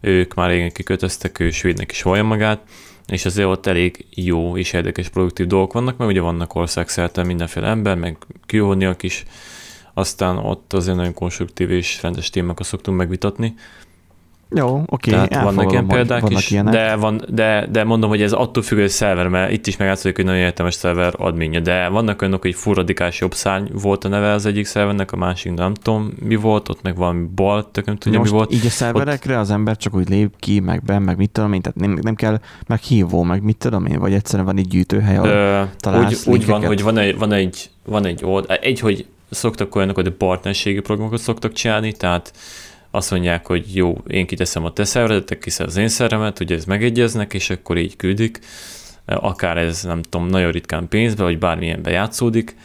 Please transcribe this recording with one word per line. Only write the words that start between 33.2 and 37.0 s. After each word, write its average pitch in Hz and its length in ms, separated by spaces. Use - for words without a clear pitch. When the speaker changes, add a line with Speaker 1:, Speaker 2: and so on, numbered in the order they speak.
Speaker 2:
meg 92 200
mit 107 140
tudom 104 280
én, 78 140
vagy 95 140
egyszerűen 98 320
van 95 120
egy 95 100
gyűjtőhely, 98 500
ahol 98 120
Speaker 1:
Ö, 101 320
Speaker 2:
találsz 107 500
Speaker 1:
úgy, 120 60
úgy 113 120
van, 104 140
Speaker 2:
linkeket? 104 80
Speaker 1:
hogy 101 160
van 113 140
egy, 101 200